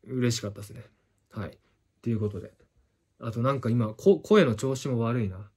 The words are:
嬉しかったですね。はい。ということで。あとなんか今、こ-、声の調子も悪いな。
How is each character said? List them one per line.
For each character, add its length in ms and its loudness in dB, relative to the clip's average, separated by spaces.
嬉 320 0
し 40 -8
か 80 -6
っ 20 -8
た 100 -14
で 60 -16
す 40 -20
ね。 120 -18
は 160 -8
い。 100 -16
と 80 -6
い 40 0
う 60 -2
こ 100 -2
と 100 -8
で。 140 -16
あ 120 -8
と 100 -4
な 100 2
ん 80 -2
か 100 -2
今、 240 2
こ-、 260 4
声 260 6
の 100 0
調 200 -2
子 120 -8
も 120 -2
悪 240 0
い 60 -2
な。 280 -12